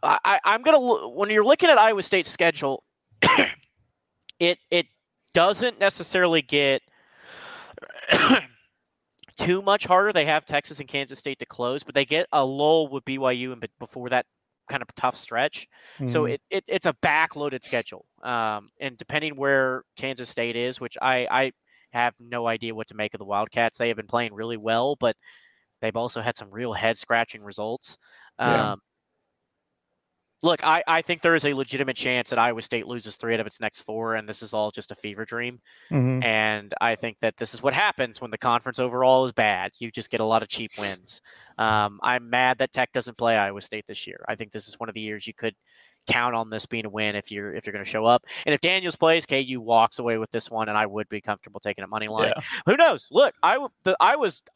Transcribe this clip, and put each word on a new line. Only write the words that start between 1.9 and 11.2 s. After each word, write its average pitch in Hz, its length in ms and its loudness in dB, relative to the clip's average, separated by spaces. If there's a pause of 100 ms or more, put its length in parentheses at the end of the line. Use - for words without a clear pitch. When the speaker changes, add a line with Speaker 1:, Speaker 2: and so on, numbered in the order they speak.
Speaker 1:
State's 180 280 0
schedule, 156 520 0 (380)
<coughs> - 1200 -2
it, 175 180 2 (120)
it 170 160 2 (480)
doesn't 202 440 4
necessarily 180 640 2
get 139 400 2 (1300)
<coughs> 240 300 6 (1000)
too 180 240 0
much 196 220 2
harder. 190 280 4
They 160 140 2
have 156 180 2
Texas 143 340 -4
and 139 100 -12
Kansas 139 300 -6
State 139 200 -8